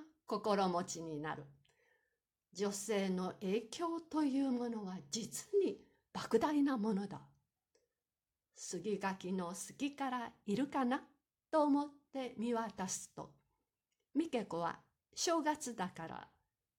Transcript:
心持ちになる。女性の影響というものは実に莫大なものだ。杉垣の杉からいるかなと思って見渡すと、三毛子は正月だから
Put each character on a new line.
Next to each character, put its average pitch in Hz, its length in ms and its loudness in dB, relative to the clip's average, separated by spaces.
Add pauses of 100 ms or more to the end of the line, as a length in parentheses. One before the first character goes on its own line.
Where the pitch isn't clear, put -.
(260)
心 202 440 2
持 175 160 2
ち 165 180 -6
に 156 180 -6
な 151 140 -4
る。 143 80 -10 (1080)
女 202 180 0
性 202 380 0
の 185 320 0
影 202 200 0
響 339 380 -4
と 311 240 0
い 269 180 2
う 269 100 2
も 240 180 0
の 220 160 -4
は 185 120 -6 (140)
実 - 420 -6 (100)
に 269 140 0 (380)
莫 - 240 4
大 294 240 4
な 269 140 4
も 214 180 2
の 202 100 -2
だ。 190 160 -10 (1300)
杉 190 420 -4
垣 190 360 -2
の 180 200 -2
杉 277 420 -6
か 269 140 -2
ら 240 220 -4 (160)
い 202 80 0
る 269 100 2
か 285 180 0
な 254 180 2 (500)
と 311 120 6
思 285 220 6
っ 294 40 -8 (220)
て 262 280 -6
見 233 160 0
渡 214 320 -2
す - 280 -8
と、 - 160 -12 (840)
三 330 140 0
毛 220 160 0
子 170 140 -4
は 170 200 -2 (340)
正 330 300 2
月 302 320 -2
だ 185 140 -2
か 165 180 -10
ら - 200 -12 (520)